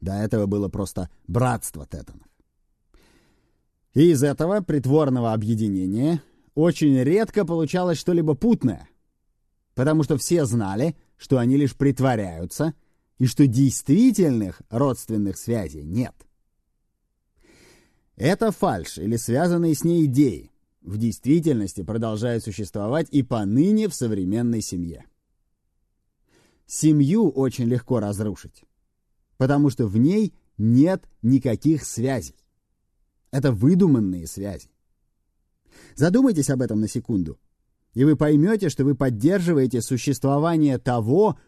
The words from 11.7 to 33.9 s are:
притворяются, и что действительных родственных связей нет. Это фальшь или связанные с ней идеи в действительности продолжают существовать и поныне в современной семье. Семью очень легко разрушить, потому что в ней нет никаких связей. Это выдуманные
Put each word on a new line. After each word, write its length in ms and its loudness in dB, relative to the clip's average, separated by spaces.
притворяются, 1000 -2
и 100 0
что 200 4
действительных 1200 2
родственных 720 -2
связей 460 -6
нет. 300 -6
Это 360 0
фальшь 460 -4
или 180 -2
связанные 580 0
с 100 -4
ней 220 2
идеи 460 0
в 160 -8
действительности 840 -2
продолжают 640 -4
существовать 640 -6
и 120 2
поныне 640 0
в 60 -8
современной 640 -2
семье. 460 -10
Семью 640 2
очень 340 -2
легко 360 -2
разрушить, 640 -8
потому 340 2
что 160 -2
в 100 -4
ней 380 2
нет 520 2
никаких 640 2
связей. 520 -6
Это 200 0
выдуманные 760 2